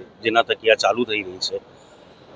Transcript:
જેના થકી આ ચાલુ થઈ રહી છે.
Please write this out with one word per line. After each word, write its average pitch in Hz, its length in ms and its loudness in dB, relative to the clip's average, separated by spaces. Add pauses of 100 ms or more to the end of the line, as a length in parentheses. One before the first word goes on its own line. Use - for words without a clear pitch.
(220)
જેના 113 200 2
થકી 113 280 0
આ 110 40 8
ચાલુ 107 300 0
થઈ 107 180 -4
રહી 92 160 -12
છે. 95 180 -6 (800)